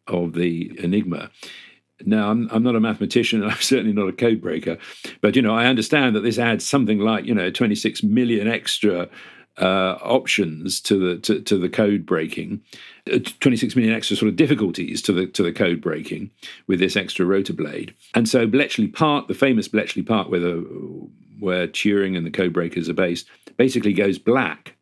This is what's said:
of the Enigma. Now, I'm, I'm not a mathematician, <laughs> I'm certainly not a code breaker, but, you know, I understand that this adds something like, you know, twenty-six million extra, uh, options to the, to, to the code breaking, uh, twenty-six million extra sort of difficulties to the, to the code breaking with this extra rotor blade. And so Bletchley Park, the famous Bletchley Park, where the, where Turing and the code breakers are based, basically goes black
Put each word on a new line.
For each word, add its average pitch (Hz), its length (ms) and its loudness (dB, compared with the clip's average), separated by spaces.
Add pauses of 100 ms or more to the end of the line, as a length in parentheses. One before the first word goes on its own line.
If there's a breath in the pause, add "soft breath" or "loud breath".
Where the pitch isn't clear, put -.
of 87 260 -2
the 85 480 -2
Enigma. 90 480 -2 (760 loud breath)
Now, 104 260 2
I'm, 113 200 0
I'm 113 120 2
not 120 140 2
a - 20 4
mathematician, 107 640 0
<laughs> 104 60 -2
I'm - 80 -4
certainly 110 360 0
not 101 140 0
a 92 60 -4
code 113 280 0
breaker, 82 360 -4 (420 loud breath)
but, 104 160 4
you 131 60 6
know, 107 120 2
I 117 120 2
understand 127 500 2
that 104 60 0
this 117 180 0
adds 113 260 0
something 110 340 2
like, 107 260 0
you 117 100 0
know, 90 160 0
twenty-six 107 500 0
million 113 460 2
extra, 95 640 -2 (480 loud breath)
uh, 92 440 2
options 95 760 -2
to - 180 2
the, 92 220 0
to, 104 220 0
to - 160 0
the 90 120 0
code 101 360 0
breaking, 85 560 -4 (520 loud breath)
uh, 123 60 2 (200)
twenty-six 123 360 2
million 113 180 4
extra 107 220 -4
sort 107 140 2
of 90 60 0
difficulties 107 680 0
to 101 100 2
the, 90 140 0
to - 160 -2
the 87 80 0
code 87 300 0
breaking 82 500 -6 (360 loud breath)
with 92 120 2
this 92 160 2
extra 92 300 -2
rotor 98 280 0
blade. 78 400 -8 (220 soft breath)
And 117 120 2
so 117 200 4
Bletchley 110 400 2
Park, 147 400 0
the 123 80 -4
famous 131 320 2
Bletchley 104 360 -2
Park, 107 260 0
where 87 100 0
the, - 680 -6 (320)
where 90 280 0
Turing 98 500 0
and 85 80 -4
the 80 60 -6
code 90 220 0
breakers 85 360 -4
are 85 40 -2
based, 87 340 -2 (300 loud breath)
basically 117 360 2
goes 98 240 2
black 117 640 -2